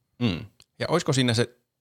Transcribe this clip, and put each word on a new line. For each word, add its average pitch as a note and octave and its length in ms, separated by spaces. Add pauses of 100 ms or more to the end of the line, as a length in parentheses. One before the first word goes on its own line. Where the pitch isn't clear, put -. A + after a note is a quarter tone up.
(200)
Mm. F#2+ 260 (340)
Ja - 100
olisiko D#3+ 240
siinä B2+ 200
se A2+ 220 (260)